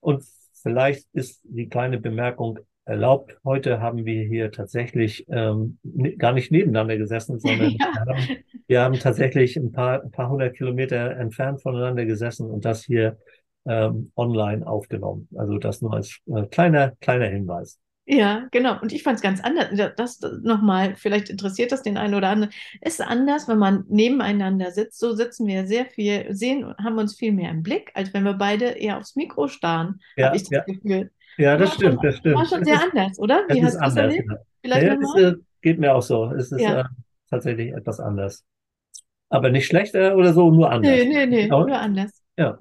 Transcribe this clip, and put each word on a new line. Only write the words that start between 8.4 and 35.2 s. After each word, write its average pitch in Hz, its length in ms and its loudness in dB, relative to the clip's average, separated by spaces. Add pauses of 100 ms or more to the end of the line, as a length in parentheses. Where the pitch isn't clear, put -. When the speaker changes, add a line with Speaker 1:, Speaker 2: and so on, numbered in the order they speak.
Speaker 1:
wir 123 160 4
haben 131 160 0
tatsächlich 131 580 2
ein 123 160 -4
paar, 127 300 -2
ein 127 80 -14
paar 127 200 -6
hundert 131 260 -2
Kilometer 127 600 -4
entfernt 131 460 -6
voneinander 123 440 -4
gesessen 113 440 -4
und 107 140 -8
das 113 200 -4
hier, 110 340 0 (480)
ähm, 110 500 -2
online 110 500 -2
aufgenommen. 107 680 -8
Also 104 220 -4
das 107 220 -6
nur 110 140 -6
als, 107 320 -8
äh, 110 200 -4
kleiner, 151 440 2 (100)
kleiner 123 260 0
Hinweis. 95 520 -8 (280)
Speaker 2:
Ja, 233 440 2
genau. 240 320 0
Und 226 100 -4
ich - 100 -8
fand's 240 200 -2
ganz 190 200 -2
anders. 277 320 -2
Da-, 202 140 0
das 240 320 -8 (220)
nochmal, 202 540 2
vielleicht 202 340 -2
interessiert 196 420 -4
das 262 100 -4
den 202 140 -4
einen 208 180 -2
oder 196 140 0
anderen. 208 240 0 (300)
Ist - 180 -6
anders, 277 480 -2
wenn 226 80 2
man 196 320 2
nebeneinander 202 840 0
sitzt. 208 260 -6
So 233 160 -2
sitzen 233 320 -4
wir 190 200 -2
sehr 233 200 -2
viel, 208 480 -4
sehen, 247 420 -4
haben 220 220 -4
uns 214 180 -2
viel 226 160 -2
mehr 180 180 0
im 160 120 -4
Blick, 262 320 -4
als 190 180 -6
wenn 196 120 -2
wir 202 100 0
beide 208 320 0
eher 208 320 -4
aufs - 180 -12
Mikro 285 320 -4
starren, 170 520 -4 (180)
hab - 0 -
Speaker 1:
Ja, 131 160 4
Speaker 2:
ich 196 80 -2
das - 80 -10
Speaker 1:
ja. 139 140 0
Speaker 2:
Gefühl. 190 460 -4 (280)
Speaker 1:
Ja, 147 180 6
das 190 140 4
Speaker 2:
War - 60 -4
schon, 202 160 -2
Speaker 1:
stimmt, 120 120 0
das 139 140 2
stimmt. 156 180 4
Speaker 2:
war 330 100 4
schon 339 140 0
Speaker 1:
Das - 80 0
Speaker 2:
sehr 302 80 6
Speaker 1:
ist, 349 180 2
Speaker 2:
anders, 196 240 0
oder? 269 300 2
Speaker 1:
das 277 80 2
Speaker 2:
Wie 247 40 4
Speaker 1:
ist - 40 4
Speaker 2:
hast 247 100 4
du's 160 80 -4
Speaker 1:
anders, 135 140 2 (180)
Speaker 2:
erlebt? 370 160 -2
Speaker 1:
ja. - 80 -6 (220)
Speaker 2:
Vielleicht 254 260 2
Speaker 1:
Ja, - 100 4
das, 277 60 -2
Speaker 2:
nochmal? - 220 4